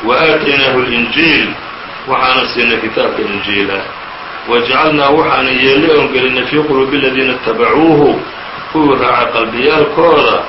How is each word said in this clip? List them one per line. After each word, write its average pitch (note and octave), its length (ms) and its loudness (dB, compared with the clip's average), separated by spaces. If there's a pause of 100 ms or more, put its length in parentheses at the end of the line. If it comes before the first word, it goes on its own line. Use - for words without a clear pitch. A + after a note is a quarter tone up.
"وآتيناه C#3 720 0
الإنجيل،" B2 720 0 (600)
waxaana C3 340 0 (120)
siinay A#2 260 0
kitaabka A2+ 420 -2
Injiil G2+ 480 -2
ah. F#2+ 140 -4 (640)
"وجعلنا،" C3+ 600 2
waxaana C#3+ 420 2
yeelay C3+ 460 2
oon C3+ 160 2
gelinay, B2+ 360 0
"في D3+ 100 0
قلوب C3+ 360 0
الذين C3 360 0
اتبعوه،" C#3+ 680 2 (720)
kuwii C#3+ 280 2
raaca A#2+ 320 0
qalbiyaalkooda C3+ 1040 2 (120)